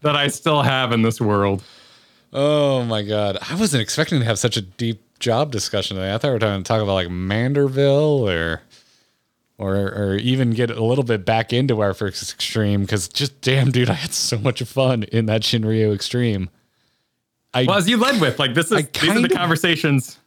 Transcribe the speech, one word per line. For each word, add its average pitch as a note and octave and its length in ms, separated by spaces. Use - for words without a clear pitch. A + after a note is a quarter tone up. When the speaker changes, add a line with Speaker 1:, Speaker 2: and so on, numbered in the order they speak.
Speaker 1:
that D3 140
I C#3+ 120
still D3 340
have C3 300
in A#2 100
this A2+ 180
world. G2+ 440
Speaker 2:
Oh C#3 520
my A2+ 180
God. G2+ 380
I D3+ 60
wasn't E3 260
expecting D3+ 380
to A#2+ 60
have A2 120
such - 180
a A#2 60
deep G#2 400
job B2+ 340
discussion G2+ 460
today. F#2+ 160
I A2+ 60
thought D3+ 80
we C#3 60
were A2+ 60
trying G2+ 220
to F2+ 60
talk A2 140
about, G2+ 120
like, F#2 140
Manderville C#3 1120
or, E2 420
or, G2 180
or G2 420
even B2 340
get A2+ 180
a A2+ 140
little B2+ 200
bit A2+ 220
back A2+ 260
into B2 240
Warfare G2+ 340
Extreme, G2+ 760
'cause G2 220
just - 340
damn, C3 300
dude, B2 180
I G2+ 40
had - 200
so - 240
much A#2 240
fun B2+ 420
in A2 220
that A2 160
Shinryu A2 520
Extreme. G2+ 560
I B2+ 100
Speaker 1:
Well, F#3+ 120
as F3+ 100
you A#3+ 100
led B3 220
with, D3 200
like, C3 160
this E3 160
is, - 20
Speaker 2:
I G3 80
Speaker 1:
these - 220
are D#3+ 40
the F#3 60
Speaker 2:
kind A#3 120
of - 120
Speaker 1:
conversations. D#3+ 880